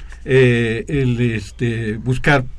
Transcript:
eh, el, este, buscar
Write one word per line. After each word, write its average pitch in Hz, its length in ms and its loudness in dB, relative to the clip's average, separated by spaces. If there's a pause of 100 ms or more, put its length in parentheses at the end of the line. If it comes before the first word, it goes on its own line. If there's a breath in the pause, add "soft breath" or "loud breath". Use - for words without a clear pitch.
(260 loud breath)
eh, 120 600 4
el, 127 320 0
este, 113 760 -2
buscar 127 480 0 (140)